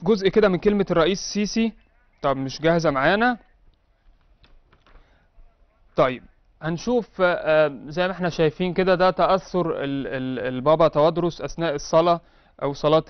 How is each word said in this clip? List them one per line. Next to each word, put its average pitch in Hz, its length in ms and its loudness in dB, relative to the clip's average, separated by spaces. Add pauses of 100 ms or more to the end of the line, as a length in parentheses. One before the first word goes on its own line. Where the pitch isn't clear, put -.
جزء 190 260 2
كده 208 200 4
من 180 80 0
كلمة 208 340 0
الرئيس 170 280 2
السيسي. 214 540 -4 (480)
طب 135 160 0
مش 135 240 -8
جاهزة 165 300 2
معانا. 196 460 0 (2500)
طيب 131 280 0 (380)
هنشوف، 190 460 -4 (140)
آه، 156 680 2
زي 170 200 -4
ما 185 60 -4
احنا 175 160 -4
شايفين 165 440 -2
كده، 185 220 2
ده 185 140 2
تأثر 175 600 0
ال-، 139 360 -6
ال-، 127 480 -6
البابا 156 320 4
توادرس 165 540 0
أثناء 156 340 -4
الصلاة 170 460 2 (420)
أو 139 100 -2
صلاة 151 360 2